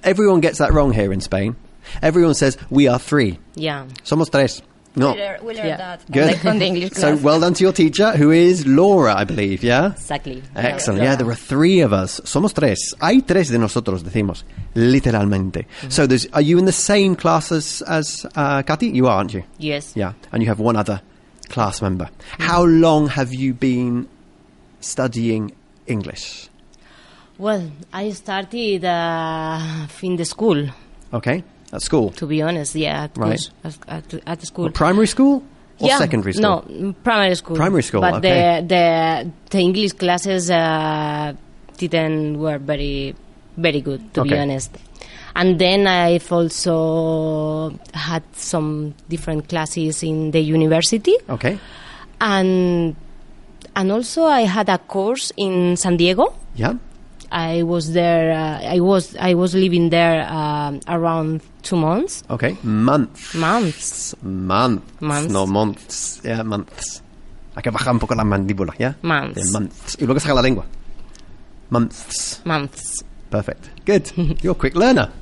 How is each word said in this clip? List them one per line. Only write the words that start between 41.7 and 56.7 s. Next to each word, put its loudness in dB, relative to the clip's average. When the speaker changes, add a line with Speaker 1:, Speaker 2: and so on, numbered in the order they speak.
Speaker 2:
didn't -2
were -2
very, -6
very 0
good, -8
to 0
be 0
Speaker 1:
Okay. 2
Speaker 2:
honest. -4
And 2
then 4
I've 2
also -2
had -6
some -4
different -6
classes -4
in -2
the 4
university. 2
Speaker 1:
Okay. -4
Speaker 2:
And, 2
and 0
also -2
I 4
had 0
a 2
course -4
in 0
San 0
Diego. 2
Speaker 1:
Yeah. -2